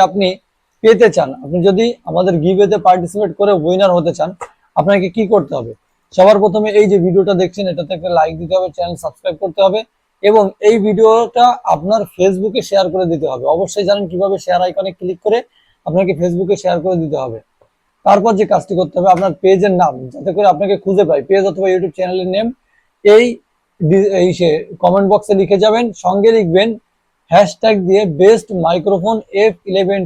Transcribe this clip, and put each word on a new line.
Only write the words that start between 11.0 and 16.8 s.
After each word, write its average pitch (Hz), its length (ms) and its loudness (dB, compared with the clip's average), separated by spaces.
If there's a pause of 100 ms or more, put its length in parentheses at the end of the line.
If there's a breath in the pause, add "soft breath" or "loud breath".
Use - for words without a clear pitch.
আপনার 190 280 -2 (140)
Facebook-এ 190 540 0
শেয়ার 190 240 0
করে 185 120 -2
দিতে 160 260 -2
হবে। 127 120 -8 (120)
অবশ্যই 190 340 -4
জানেন 202 220 -2
কিভাবে, 190 240 -2 (100)
শেয়ার 180 160 0
আইকনে 185 380 -4
ক্লিক 180 260 -8
করে 220 140 0 (460)
আপনাকে 185 340 0
Facebook-এ 180 440 -2
শেয়ার 175 220 -2